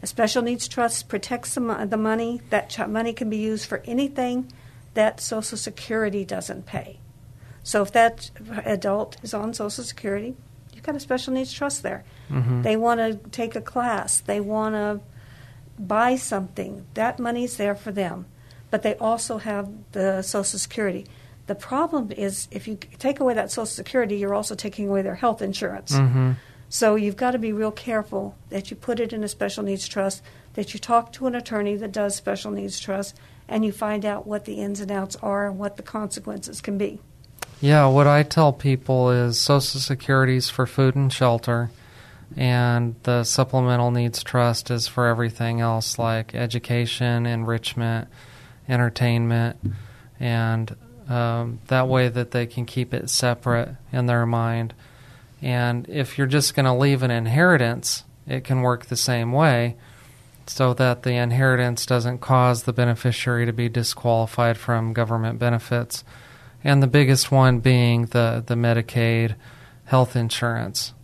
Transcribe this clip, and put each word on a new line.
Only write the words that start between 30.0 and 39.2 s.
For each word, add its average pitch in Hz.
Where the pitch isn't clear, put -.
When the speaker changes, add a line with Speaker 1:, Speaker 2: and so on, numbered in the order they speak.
Speaker 1:
that 208
you 208
talk 233
to 262
an 240
attorney 208
that 208
does 202
special 202
needs 196
trust, 196
and 220
you 208
find 208
out 208
what 208
the 208
ins 202
and 196
outs 196
are 202
and 190
what 202
the -
consequences -
can 101
be. 202
Speaker 2:
Yeah, 147
what 143
I 147
tell 151
people 127
is 123